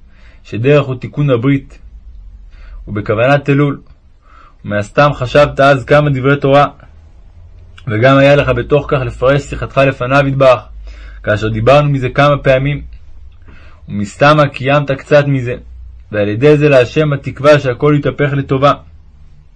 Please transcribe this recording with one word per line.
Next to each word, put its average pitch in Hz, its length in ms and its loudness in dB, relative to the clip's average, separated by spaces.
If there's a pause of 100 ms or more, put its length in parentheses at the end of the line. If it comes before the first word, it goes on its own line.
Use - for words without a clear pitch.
(440)
שדרך 131 420 0
הוא 127 80 -8
תיקון 139 360 -4
הברית. 135 480 -2 (1080)
ובכוונת 123 640 0
אלול. 143 300 0 (840)
ומהסתם 104 500 0
חשבת 135 460 0
אז 135 240 2
כמה 147 260 2
דברי 135 300 0
תורה, 139 260 2 (1200)
וגם 117 280 2
היה 139 200 4
לך 131 120 0
בתוך 127 400 -2
כך 143 120 -2
לפרש 127 420 -2
שיחתך - 360 -8
לפניו 135 480 0
יתברך, 131 340 2 (600)
כאשר 104 260 -2
דיברנו 127 400 2
מזה 131 200 -2
כמה 143 300 0
פעמים. 139 440 -2 (1040)
ומסתמה 143 600 0
קיימת 139 420 -2
קצת 139 360 0
מזה, 131 280 -4 (580)
ועל 104 160 -2
ידי 135 280 2
זה 147 120 2
להשם 143 440 2
התקווה 139 460 2
שהכל 139 400 0
יתהפך 139 340 -2
לטובה. 139 400 0 (840)